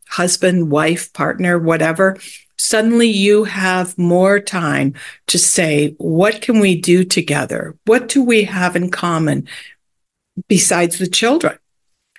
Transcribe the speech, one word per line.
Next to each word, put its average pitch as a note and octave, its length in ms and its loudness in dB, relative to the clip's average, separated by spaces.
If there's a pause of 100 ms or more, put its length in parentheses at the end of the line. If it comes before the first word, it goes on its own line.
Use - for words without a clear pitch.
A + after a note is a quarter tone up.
husband, F3+ 640 0
wife, D#3 400 -2
partner, F3 480 -2
whatever, E3 580 0 (400)
suddenly A#3 500 2
you G#3 360 2
have F#3 540 -4
more F3+ 420 2
time C#3+ 540 -4 (340)
to - 100 -2
say, D3+ 600 0
"What F3 440 0
can A3+ 180 2
we F#3+ 200 2
do F3+ 240 4
together? D#3 720 -4 (100)
What B3 220 2
do C#4 160 2
we A3+ 220 2
have F3+ 300 -2
in F3+ 140 -2
common D#3+ 580 -2 (1000)
besides F3 520 2
the F#3 80 -2
children?" A#3 500 0 (600)